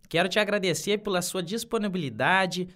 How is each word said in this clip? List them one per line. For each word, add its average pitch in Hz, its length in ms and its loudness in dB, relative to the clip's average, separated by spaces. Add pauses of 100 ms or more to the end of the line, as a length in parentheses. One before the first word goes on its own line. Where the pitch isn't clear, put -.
quero 170 180 2
te 190 120 0
agradecer 202 600 0
pela 196 220 0
sua 185 220 -4
disponibilidade. 180 1300 0